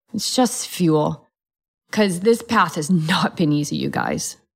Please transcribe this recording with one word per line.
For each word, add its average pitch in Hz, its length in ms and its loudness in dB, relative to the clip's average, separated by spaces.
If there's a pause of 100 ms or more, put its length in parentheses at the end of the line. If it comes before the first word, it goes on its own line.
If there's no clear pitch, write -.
(140)
It's - 220 -6
just - 320 0
fuel. 156 580 0 (640)
'Cause 185 300 0
this 226 200 4
path 196 340 0
has 151 140 -2
not 165 480 0
been 151 160 2
easy, 147 240 -2
you - 120 -4
guys. - 460 -4 (200)